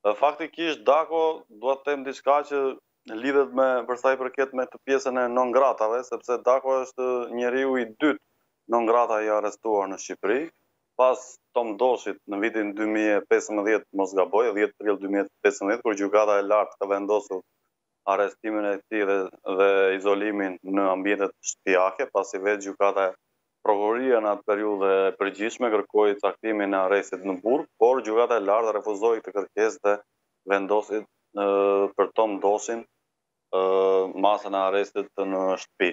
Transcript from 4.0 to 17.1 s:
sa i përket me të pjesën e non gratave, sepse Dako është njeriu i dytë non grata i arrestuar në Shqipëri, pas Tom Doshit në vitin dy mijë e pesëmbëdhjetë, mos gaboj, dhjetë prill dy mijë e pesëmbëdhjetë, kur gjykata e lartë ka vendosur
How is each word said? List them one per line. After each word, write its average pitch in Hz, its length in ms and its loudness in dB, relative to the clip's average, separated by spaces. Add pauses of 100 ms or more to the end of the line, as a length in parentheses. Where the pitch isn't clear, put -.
sa 131 140 4
i - 20 -16
përket 131 400 -4
me 127 80 -2
të - 160 -20
pjesën 135 400 0
e 123 80 2
non 123 240 0
gratave, 120 540 2
sepse 117 340 -4
Dako 131 400 2
është 127 280 -6 (280)
njeriu 131 400 0
i 120 80 0
dytë 131 320 0 (560)
non 117 160 2
grata 113 320 4
i 107 80 -2
arrestuar 104 600 0
në 92 100 -10
Shqipëri, 98 380 -2 (580)
pas 127 240 4 (320)
Tom 113 240 -2
Doshit 113 480 0
në 101 160 -6
vitin 107 320 -2
dy 107 160 -4
mijë 107 300 2
e - 100 -6
pesëmbëdhjetë, 107 640 0
mos 95 240 -4
gaboj, 98 380 2
dhjetë 104 240 0
prill 101 240 0
dy 95 80 -6
mijë 101 160 -2
e - 20 -20 (160)
pesëmbëdhjetë, 101 400 0
kur 104 140 -2
gjykata 101 400 2
e 101 80 -2
lartë 104 340 0
ka 98 80 -4
vendosur 98 560 -2 (640)